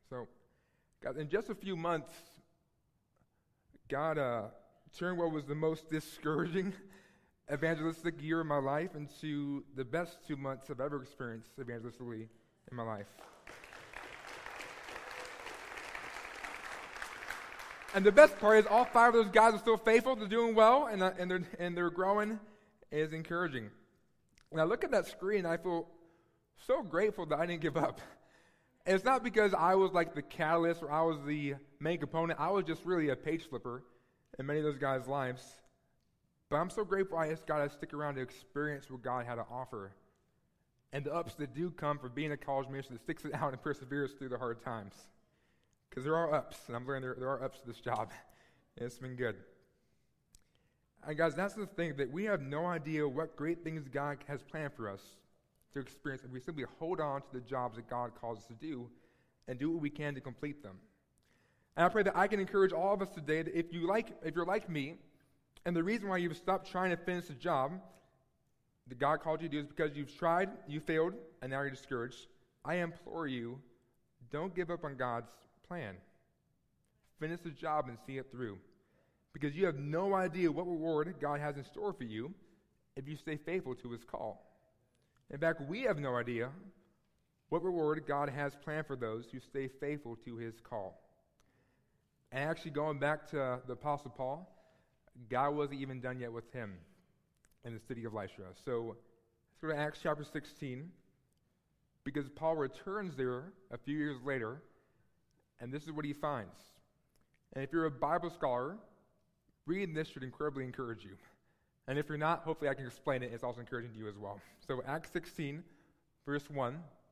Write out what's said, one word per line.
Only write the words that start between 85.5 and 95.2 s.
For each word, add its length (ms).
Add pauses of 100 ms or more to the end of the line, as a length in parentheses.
we 220
have 160
no 160
idea 360 (960)
what 160
reward 420
God 240
has 240
planned 320
for 100
those 340
who 100
stay 260
faithful 580
to 120
his 240
call. 420 (1300)
And 180
actually, 220
going 280
back 320
to 360
the 60
Apostle 380
Paul, 380 (800)